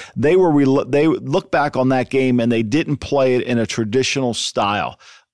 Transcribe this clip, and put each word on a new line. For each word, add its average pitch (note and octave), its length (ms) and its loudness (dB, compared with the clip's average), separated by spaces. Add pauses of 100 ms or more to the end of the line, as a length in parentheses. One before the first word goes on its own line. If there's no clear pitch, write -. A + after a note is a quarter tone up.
(160)
they C#3+ 200 2
were F#3 160 4
rel-, C#3 340 2
they C#3+ 220 2
look C#3 420 -2
back D3 260 -2
on C3 140 2
that B2+ 220 0
game C3 280 2
and A#2 120 0
they A#2 100 0
didn't D3 360 -2
play C3 360 0
it B2 140 0
in A#2+ 100 -2
a A2+ 80 0
traditional A#2+ 720 -2
style. G2+ 640 -4 (340)